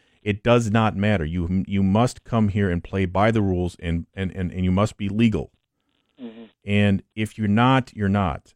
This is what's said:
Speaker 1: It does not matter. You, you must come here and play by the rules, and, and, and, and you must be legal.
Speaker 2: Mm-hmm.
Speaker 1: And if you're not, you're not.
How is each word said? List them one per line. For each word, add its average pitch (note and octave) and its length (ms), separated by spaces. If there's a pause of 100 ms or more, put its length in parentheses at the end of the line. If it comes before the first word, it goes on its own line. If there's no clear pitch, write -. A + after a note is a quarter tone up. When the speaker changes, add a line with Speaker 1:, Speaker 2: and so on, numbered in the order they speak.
(220)
Speaker 1:
It G#2 220
does A#2 280
not A2 240
matter. G2 300
You, F2 420
you G2 160
must G#2+ 400
come A2 260
here G2+ 200
and F2 140
play G2 220
by F#2+ 260
the A2 120
rules, F2+ 360
and, E2+ 360
and, F#2+ 160
and, F2+ 200
and F#2 120
you F#2 80
must G2+ 260
be G2+ 100
legal. G#2 440 (720)
Speaker 2:
Mm-hmm. A2+ 240 (180)
Speaker 1:
And G2+ 400 (120)
if A2 220
you're G#2+ 100
not, B2 480
you're G2+ 140
not. F#2+ 460